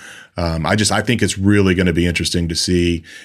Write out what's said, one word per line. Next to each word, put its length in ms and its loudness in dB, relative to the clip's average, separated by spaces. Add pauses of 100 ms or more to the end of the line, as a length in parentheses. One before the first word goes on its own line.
(360)
Um, 300 -4
I 100 2
just, 160 0
I 100 0
think 200 0
it's 160 -2
really 360 4
gonna 200 2
be 120 0
interesting 440 -2
to 60 -6
see. 480 0 (220)